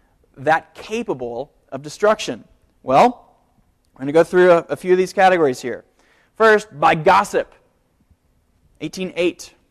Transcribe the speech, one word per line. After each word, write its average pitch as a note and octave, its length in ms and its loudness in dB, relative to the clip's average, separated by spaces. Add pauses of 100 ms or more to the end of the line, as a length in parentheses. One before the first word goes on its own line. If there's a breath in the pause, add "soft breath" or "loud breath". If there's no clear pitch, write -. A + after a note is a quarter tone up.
(380)
that D3 380 -4
capable C#3 760 -10 (180)
of C3+ 120 -14
destruction? D3+ 600 -4 (400)
Well, F3+ 520 0 (580)
we're - 60 -20
gonna C#3 120 -10
go E3 120 4
through F3+ 280 4
a, E3+ 60 6 (120)
a D3 60 -6
few F3+ 160 -2
of F#3 80 2
these F#3 140 -4
categories F3+ 460 2
here. - 260 -12 (500)
First, G#3 440 2
by D#3+ 140 2
gossip. F3+ 640 0 (1200)
Eighteen F3+ 360 -12
eight, - 400 -6 (160)